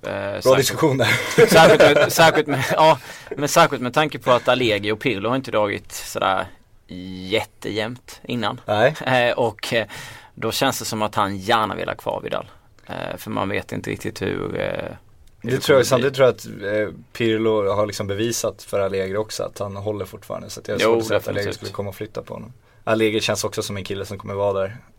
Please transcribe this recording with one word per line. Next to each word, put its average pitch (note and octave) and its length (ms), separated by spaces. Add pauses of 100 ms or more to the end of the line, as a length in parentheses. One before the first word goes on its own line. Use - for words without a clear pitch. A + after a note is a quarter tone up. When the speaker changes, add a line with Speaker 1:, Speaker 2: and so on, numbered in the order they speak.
Speaker 1:
Eh, G2 80
Speaker 2:
Bra G2 220
Speaker 1:
särskilt, B2+ 240
Speaker 2:
diskussion C3+ 420
där. - 480
Speaker 1:
särskilt D#3+ 340 (160)
med, D3 160
särskilt D#3+ 340
med, C3+ 260
ja, D#3 260 (380)
men C#3+ 120
särskilt D#3 340
med B2 120
tanke D3+ 240
på C3 140
att A#2+ 160
Allegri A2 440
och G#2+ 80
Pirlo G#2 280
har B2+ 80
inte C3 140
dragit G#2 420
sådär F#2+ 540 (840)
jättejämnt G#2+ 960
innan. A#2+ 420
Speaker 2:
Nej. A2 280 (120)
Speaker 1:
Eh, B2 320
och, A2+ 340
eh, A2 140 (480)
då A2 180
känns C3 260
det A#2 60
som G#2+ 180
att G#2 120
han G2+ 220
gärna G2+ 380
vill F2 140
ha - 60
kvar - 300
Vidal. - 260 (360)
Eh, F2 300
för - 140
man G2+ 180
vet G2 240
inte G2+ 180
riktigt G2+ 320
hur, F#2+ 380
eh, - 20 (760)
hur A#2 100
Speaker 2:
Det B2+ 60
Speaker 1:
det - 40
Speaker 2:
tror - 0
jag, - 40
Speaker 1:
kommer C#3 140
bli. A#2+ 60
Speaker 2:
samtidigt C3 300
tror C3 120
jag A#2 80
att, - 120 (420)
eh, D#2 60 (180)
Pirlo A2 600
har G#2 140
liksom G2+ 200
bevisat G#2+ 560
för - 180
Allegri F#2+ 360
också G#2+ 260
att - 160
han G2+ 180
håller G2+ 280
fortfarande. - 460
Så - 100
att - 80
jag G#2+ 60
har G2 60
Speaker 1:
Jo, A2 120
Speaker 2:
svårt A#2 80
att A2 60
säga G#2 100
att G2 80
Speaker 1:
definitivt. G2+ 180
Speaker 2:
Allegri G2+ 120
skulle G2+ 180
komma G2+ 160
och F#2+ 80
flytta - 260
på - 120
honom. A2+ 180 (320)
Allegri A2 360
känns G#2+ 240
också G#2+ 180
som G2+ 140
en F#2+ 80
kille G2 200
som G2 140
kommer G2+ 160
vara G2 260
där G2+ 160 (220)